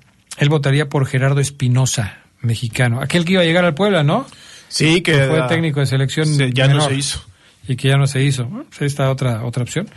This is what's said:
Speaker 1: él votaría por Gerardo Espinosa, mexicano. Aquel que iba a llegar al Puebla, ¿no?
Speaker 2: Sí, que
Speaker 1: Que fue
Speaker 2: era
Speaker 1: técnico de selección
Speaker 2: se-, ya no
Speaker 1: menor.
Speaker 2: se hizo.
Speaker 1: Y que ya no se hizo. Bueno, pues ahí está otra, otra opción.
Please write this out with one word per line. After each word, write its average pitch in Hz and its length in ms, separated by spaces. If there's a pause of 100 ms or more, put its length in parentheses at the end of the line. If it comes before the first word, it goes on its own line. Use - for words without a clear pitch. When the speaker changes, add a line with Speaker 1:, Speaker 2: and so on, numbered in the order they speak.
(380)
Speaker 1:
él 147 100
votaría 147 400
por 139 180
Gerardo 135 340
Espinosa, 123 800 (220)
mexicano. 117 640
Aquel 170 240
que 180 80
iba 185 80
a - 20
llegar 170 200
al 170 100
Puebla, 185 300
¿no? 202 220 (420)
Speaker 2:
Sí, 160 340
que 170 100
Speaker 1:
Que 139 140
fue 156 100
Speaker 2:
era 127 120
Speaker 1:
técnico 160 320
de 135 60
selección 135 400
Speaker 2:
se-, 139 260
ya 131 140
no 139 80
Speaker 1:
menor. 147 160
Speaker 2:
se 135 60
hizo. - 280 (420)
Speaker 1:
Y 127 100
que 135 120
ya 139 80
no 139 100
se 131 160
hizo. 135 220
Bueno, 208 240
pues - 140
ahí 147 60
está 139 220
otra, 123 340
otra 123 180
opción. - 340